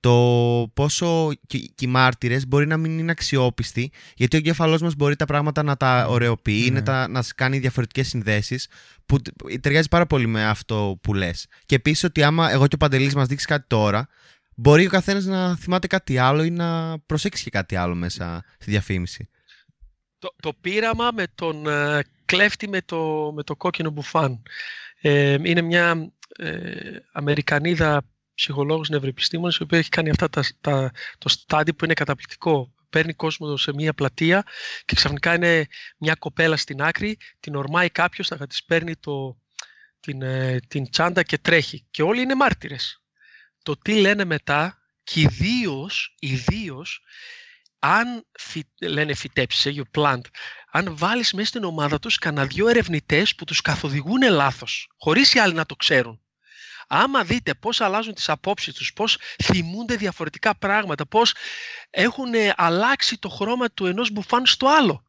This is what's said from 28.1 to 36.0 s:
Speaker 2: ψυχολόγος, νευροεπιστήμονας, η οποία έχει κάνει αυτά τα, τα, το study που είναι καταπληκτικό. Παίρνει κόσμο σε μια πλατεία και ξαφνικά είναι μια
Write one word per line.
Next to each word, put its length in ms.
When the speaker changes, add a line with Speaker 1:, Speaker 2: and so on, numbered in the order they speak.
Speaker 2:
ψυχολόγος, 540
νευροεπιστήμονας, 680
η 60
οποία 160
έχει 100
κάνει 220
αυτά 200
τα, 140
τα, 320
το 160
study 300
που 80
είναι 100
καταπληκτικό. 800
Παίρνει 240
κόσμο 420
σε 180
μια 180
πλατεία 520
και 100
ξαφνικά 400
είναι 320
μια 160